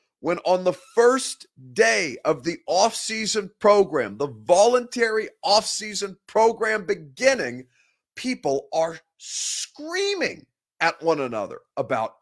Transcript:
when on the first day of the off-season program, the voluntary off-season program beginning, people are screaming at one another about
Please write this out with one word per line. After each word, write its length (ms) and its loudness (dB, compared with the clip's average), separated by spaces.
when 260 -2
on 180 2
the 80 4
first 760 0
day 500 2
of 180 0
the 140 -6
off-season 840 0
program, 560 4
the 160 -4
voluntary 840 2
off-season 720 0
program 600 0
beginning, 800 -2
people 560 -4
are 260 -2
screaming 1300 -6
at 220 -2
one 180 0
another 400 -6
about 460 -4